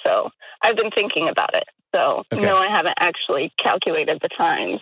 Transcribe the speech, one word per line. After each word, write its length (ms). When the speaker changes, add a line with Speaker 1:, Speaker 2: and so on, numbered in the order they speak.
Speaker 1:
So 240
I've 160
been 140
thinking 380
about 260
it. 80
So, 380
Speaker 2:
Okay. 140
Speaker 1:
no, 120
I 120
haven't 300
actually 520
calculated 600
the 80
times, 520